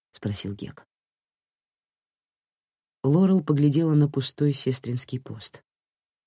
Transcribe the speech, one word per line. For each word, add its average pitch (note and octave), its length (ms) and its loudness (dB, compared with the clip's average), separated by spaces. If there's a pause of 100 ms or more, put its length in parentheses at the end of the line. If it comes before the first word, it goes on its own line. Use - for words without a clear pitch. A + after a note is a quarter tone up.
(120)
спросил G2+ 420 -6
Гек. - 320 -14 (2250)
Лорел F3+ 400 4
поглядела D3 500 2
на D3 160 4
пустой D3 440 -2
сестринский B2 640 -6
пост. - 440 -12 (640)